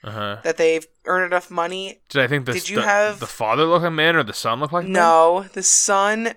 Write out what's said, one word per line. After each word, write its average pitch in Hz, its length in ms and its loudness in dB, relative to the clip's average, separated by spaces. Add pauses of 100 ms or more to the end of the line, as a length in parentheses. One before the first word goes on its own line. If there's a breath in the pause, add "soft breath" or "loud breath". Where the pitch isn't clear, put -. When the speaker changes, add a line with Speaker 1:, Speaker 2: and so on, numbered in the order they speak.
Speaker 1:
Uh-huh. 104 400 -8
Speaker 2:
that 165 140 -2
they've 160 300 0 (180)
earned 185 200 0
enough 180 260 -4
money. 185 580 -6
Speaker 1:
Did 139 140 0
I 123 40 2
think 139 200 -2
the 123 60 -2
Speaker 2:
Did 165 160 -6
you 202 80 -4
Speaker 1:
the, - 60 0
Speaker 2:
have 208 360 0
Speaker 1:
the 185 80 -8
father 120 380 0
look 170 180 2
like 170 100 -2
Min 160 220 2
or 156 80 2
the 104 100 -10
son 117 260 -4
look 147 120 -4
like 175 140 -2
Min? 190 80 -4
Speaker 2:
No, 170 600 4
the 196 100 -8
son 214 720 0